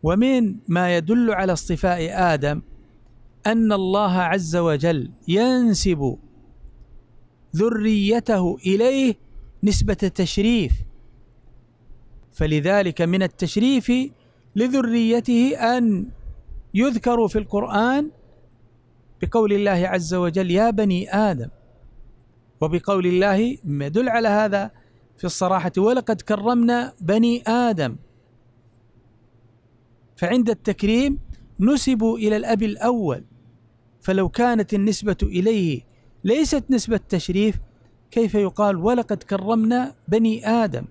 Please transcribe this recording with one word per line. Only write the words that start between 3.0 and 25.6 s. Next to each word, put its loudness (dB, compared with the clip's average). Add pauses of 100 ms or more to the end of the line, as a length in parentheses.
أن 2
الله 0
عز 0
وجل 0 (180)
ينسب 2 (1400)
ذريته 0 (100)
إليه 2 (480)
نسبة 2
تشريف، 0 (1600)
فلذلك 0
من 0
التشريف 0 (640)
لذريته 2
أن 0 (680)
يذكروا 2
في -2
القرآن -2 (1120)
بقول 0
الله 0
عز -4
وجل: -2
"يا 2
بني -2
آدم"، 0 (1120)
وبقول -2
الله، 0
ما -6
يدل -2
على 0
هذا 0 (460)
في -12
الصراحة: -2